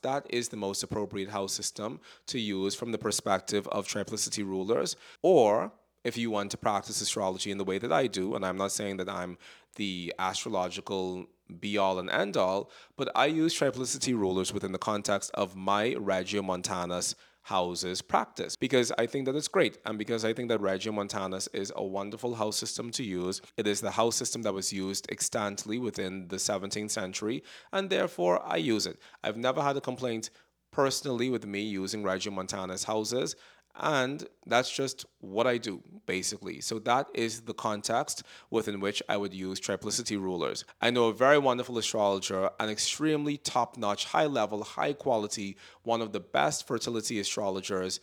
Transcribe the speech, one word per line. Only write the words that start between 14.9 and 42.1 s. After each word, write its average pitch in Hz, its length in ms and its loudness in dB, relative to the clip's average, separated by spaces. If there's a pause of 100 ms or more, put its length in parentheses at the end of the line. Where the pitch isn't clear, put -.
of 95 220 -2
my 101 360 2
Regiomontanus 92 1200 -2 (280)
houses 90 580 0
practice - 560 -2
because 123 400 4
I 117 80 4
think 135 200 -2
that 135 100 0
it's 151 120 -2
great 151 380 2
and 107 120 -4
because 110 280 -2
I 110 80 2
think 120 160 -4
that 110 100 4
Regiomontanus 98 920 -2
is 98 240 -4
a 101 60 -4
wonderful 104 520 -4
house 107 220 -2
system 117 340 -6
to 135 120 -4
use. 92 380 -2 (140)
It 104 120 0
is 101 120 2
the 101 120 -2
house 113 260 2
system 123 240 -2
that 107 120 0
was 95 200 -4
used 95 360 -4
extantly 107 680 -2
within 95 480 -4
the 92 120 -4
seventeenth 104 520 -2
century, 107 520 -4 (280)
and 196 180 0
therefore 180 560 2
I 165 120 0
use 113 280 2
it. 92 140 -6 (240)
I've 107 140 -2
never 131 240 2
had 139 160 2
a 135 40 -4
complaint 120 480 -4 (420)
personally 131 580 2
with 110 160 0
me 101 160 -4
using 101 420 -2
Regiomontanus 95 800 -2
houses, 110 540 -2 (420)
and 139 480 0 (200)
that's 123 240 4
just - 340 -4 (140)
what 101 260 0
I 120 140 4
do, 110 240 -8 (240)
basically. 92 540 -4
So 113 180 -4
that 120 340 2
is 117 280 -2
the 113 120 -8
context 113 680 -2 (260)
within 104 300 0
which 98 280 0
I 107 100 2
would 98 180 -4
use 95 240 -6
triplicity 107 580 -2
rulers. 87 480 -2 (160)
I 113 80 4
know 120 160 6
a 110 80 4
very 135 240 8
wonderful 123 400 2
astrologer, 98 720 2 (100)